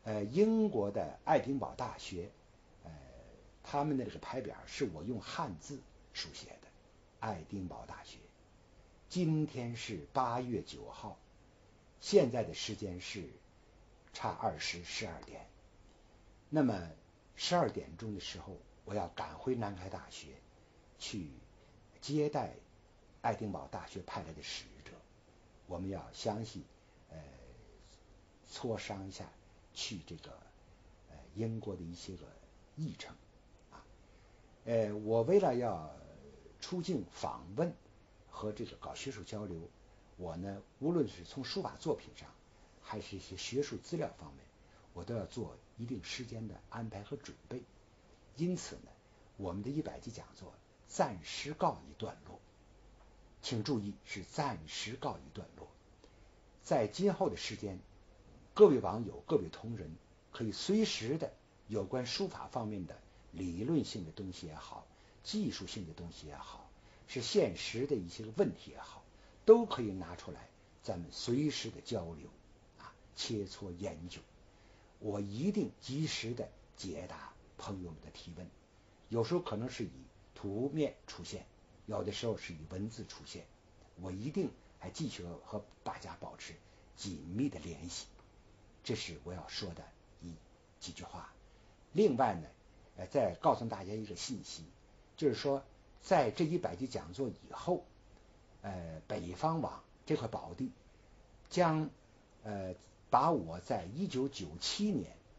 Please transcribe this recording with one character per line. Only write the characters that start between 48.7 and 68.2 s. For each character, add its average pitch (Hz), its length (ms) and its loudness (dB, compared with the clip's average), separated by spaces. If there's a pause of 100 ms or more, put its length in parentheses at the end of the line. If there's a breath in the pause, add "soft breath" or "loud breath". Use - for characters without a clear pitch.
呢， - 140 -16 (460 soft breath)
我 95 160 -2
们 104 120 -2
的 127 60 -2
一 147 120 0
百 - 160 -4
级 - 140 -10
讲 151 120 -12 (120)
座 - 180 -16 (320)
暂 131 380 2
时 - 280 -4
告 156 280 2 (100)
一 - 40 -14
段 - 220 -4 (120)
落。 - 100 -14 (1040)
请 113 220 0
注 127 160 2
意， 101 140 -4 (100)
是 - 180 -8
暂 127 360 -2 (100)
时 - 260 -6
告 120 240 -4
一 69 160 -16
段 90 220 -8
落。 - 120 -14 (920 loud breath)
在 127 240 4
今 185 260 4
后 180 160 4
的 85 80 0
时 - 200 -4
间， 95 240 -4 (760)
各 202 140 12
位 135 100 10
网 107 260 0
友、 - 220 -6
各 160 100 4
位 151 120 4
同 117 280 -8
仁 80 140 -8 (420)
可 - 120 -4
以 107 80 0
随 214 320 6
时 135 340 0
的 - 140 -2 (340)
有 104 180 0
关 127 220 0
书 190 220 0
法 - 200 -8
方 113 200 0
面 95 180 -2
的 - 100 -10 (360 loud breath)
理 87 320 -2
论 143 200 6
性 - 200 -4
的 78 80 -10
东 95 200 -6
西 87 140 -10
也 76 80 -10
好， - 320 -12 (380 loud breath)
技 208 260 0
术 - 160 -6
性 90 200 -6
的 80 60 -10
东 82 200 -8
西 - 160 -12
也 71 80 -10
好， - 320 -12 (400 loud breath)
是 127 120 -2
现 117 360 6
实 123 300 0
的 143 100 4
一 87 120 -2
些 110 160 -8